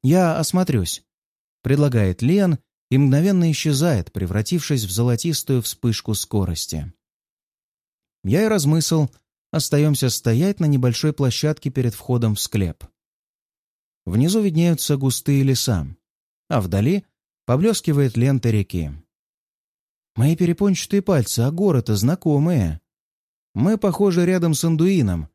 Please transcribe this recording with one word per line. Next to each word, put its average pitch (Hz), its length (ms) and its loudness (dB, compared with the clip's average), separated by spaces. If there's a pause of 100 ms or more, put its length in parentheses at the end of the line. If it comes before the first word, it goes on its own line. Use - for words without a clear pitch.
«Я 165 360 2
осмотрюсь», — 156 640 -2 (580)
предлагает 123 600 0
Лиан 175 360 2 (340)
и 131 60 2
мгновенно 165 520 2
исчезает, 143 640 0
превратившись 110 720 -2
в 90 60 -6
золотистую 123 720 -2
вспышку - 500 -4
скорости. 87 800 -4 (1300)
Я 143 220 0
и 220 40 0
Размысл 156 600 2 (420)
остаемся 147 600 0
стоять 143 500 0
на 165 60 0
небольшой 139 480 0
площадке 143 560 -2
перед 120 240 -2
входом 117 400 -2
в 98 60 -6
склеп. 95 440 -4 (1200)
Внизу 147 360 0
виднеются 165 560 2
густые 135 460 0
леса, 120 440 0 (600)
а 120 120 0
вдали 104 440 0 (420)
поблескивает 143 680 0
лента 123 340 2
реки. 90 420 -2 (1200)
Мои 143 220 2
перепончатые 185 680 0
пальцы, 143 380 0
а 127 100 2
горы-то 156 460 0
знакомые. 139 840 0 (760)
Мы, 190 240 2
похоже, 180 480 2
рядом 175 280 2
с 139 100 -4
Андуином. 156 720 2